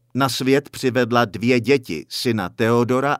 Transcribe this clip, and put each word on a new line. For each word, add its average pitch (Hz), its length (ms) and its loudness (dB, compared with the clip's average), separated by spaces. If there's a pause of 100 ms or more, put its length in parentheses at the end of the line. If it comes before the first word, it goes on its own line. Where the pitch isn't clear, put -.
(140)
Na 135 140 0
svět 135 420 0
přivedla 120 540 0
dvě 117 360 0
děti, 120 480 -2
syna - 400 -2
Theodora 120 720 0